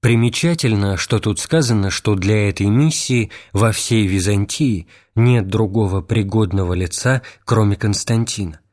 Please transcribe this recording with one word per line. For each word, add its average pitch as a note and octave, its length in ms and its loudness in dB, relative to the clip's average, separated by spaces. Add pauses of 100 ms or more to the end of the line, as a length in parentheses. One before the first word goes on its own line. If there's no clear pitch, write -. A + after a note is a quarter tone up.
Примечательно, A#2 960 0
что A2 220 -2
тут G2+ 200 -2
сказано, A2+ 500 0
что - 260 -2
для G2+ 340 0
этой G2+ 180 0
миссии B2 640 0 (220)
во A2 180 2
всей A2 360 0
Византии G2 800 0 (280)
нет A#2 320 4
другого G2 540 0
пригодного G2 720 0
лица, F#2 480 -2 (240)
кроме G#2 320 2
Константина. G#2 800 -4 (140)